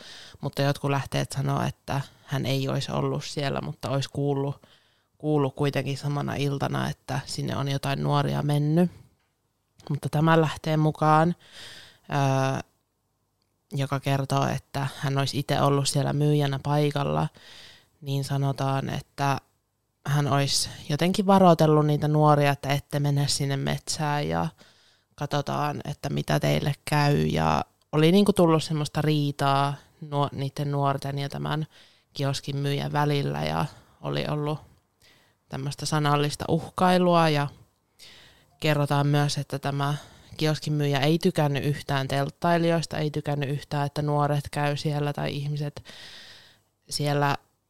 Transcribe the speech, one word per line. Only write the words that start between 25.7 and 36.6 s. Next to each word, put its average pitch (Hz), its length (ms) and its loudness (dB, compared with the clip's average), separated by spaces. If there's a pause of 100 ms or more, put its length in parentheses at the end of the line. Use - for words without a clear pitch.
että 147 240 -8
mitä 147 320 0
teille 147 340 0 (100)
käy. 147 320 2 (100)
Ja 78 380 0 (280)
oli 156 200 4
niinku 202 200 6
tullut 165 320 4
semmoista 151 380 -4
riitaa 143 720 0 (260)
nuo-, 143 320 -2
niiden 139 380 -6
nuorten 139 480 -2
ja 139 100 -4
tämän 147 380 -4 (460)
kioskin 139 440 -4
myyjän 143 360 -2
välillä 147 500 0
ja 156 220 -2 (360)
oli 143 260 -4
ollut 151 320 -4 (880)
tämmöistä 143 380 -8
sanallista 147 640 0
uhkailua 175 800 2